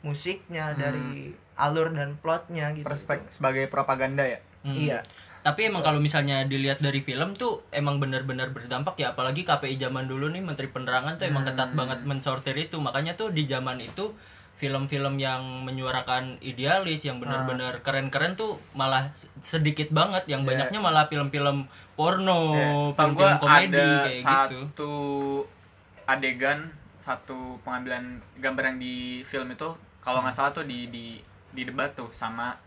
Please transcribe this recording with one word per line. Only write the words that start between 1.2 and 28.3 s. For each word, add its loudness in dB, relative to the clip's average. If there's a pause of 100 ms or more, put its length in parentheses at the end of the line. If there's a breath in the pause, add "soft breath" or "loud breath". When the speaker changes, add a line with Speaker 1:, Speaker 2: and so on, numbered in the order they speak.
Speaker 1:
alur 4
dan -4
plotnya -2
gitu. -6
Speaker 2:
Perfect -4
sebagai 0
propaganda 0
ya? 0 (240)
Speaker 3:
Hmm. -4
Speaker 1:
Iya. 0 (420 loud breath)
Speaker 3:
Tapi 2
emang 0
kalau 4
misalnya 2
dilihat 0
dari 2
film -2
tuh -2
emang 0
benar-benar -2
berdampak -4
ya, -2
apalagi 0
K 2
P -2
I -2
zaman -2
dulu -4
nih, -4
Menteri -6
Penerangan -2
tuh -4
emang 2
Speaker 2:
Hmm. -2
Speaker 3:
ketat 0
banget -2
mensortir -2
itu. -6
Makanya -2
tuh -4
di 0
zaman -2
itu -6 (460 loud breath)
film-film -2
yang -2 (200)
menyuarakan -2
idealis, 0
yang -4
benar-benar -2
Speaker 2:
Ah. -12
Speaker 3:
keren-keren 0
tuh -4 (160)
malah 2
s-, -14 (100)
sedikit 0
banget. 4
Yang 0
Speaker 2:
Iya. 2
Speaker 3:
banyaknya 0
malah 6
film-film 0 (240 loud breath)
porno, 4
Speaker 2:
Iya. 4 (200)
Setahu 4
Speaker 3:
film-film -
Speaker 2:
gua 8
Speaker 3:
komedi 8
Speaker 2:
ada 6 (140)
Speaker 3:
kayak 0
gitu. -4
Speaker 2:
satu 2 (1120)
adegan, 0 (360)
satu -8 (240)
pengambilan -6 (320)